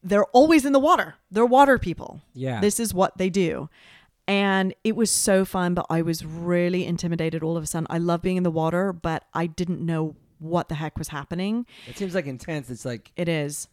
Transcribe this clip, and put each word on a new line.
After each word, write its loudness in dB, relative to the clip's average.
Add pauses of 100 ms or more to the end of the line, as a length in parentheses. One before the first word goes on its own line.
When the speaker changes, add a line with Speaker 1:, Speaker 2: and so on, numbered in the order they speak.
Speaker 1:
They're 2
always 6
in 2
the 6
water. 2 (140)
They're 2
water 6
people. -8 (100)
Speaker 2:
Yeah. -6
Speaker 1:
This 2
is -4
what 0
they 0
do. -2 (580)
And 2 (120)
it 0
was 2
so 2
fun, -2
but -2
I 0
was -2
really 0
intimidated -4
all -2
of -4
a -8
sudden. -4
I -4
love 0
being -2
in 0
the 0
water, 0
but -6 (100)
I -2
didn't -6
know -2 (240)
what -4
the -6
heck -8
was -8
happening. -6 (220)
Speaker 2:
It -16
seems, -6
like, -2
intense. -10
It's -12
like -10
Speaker 1:
It -4
is. -6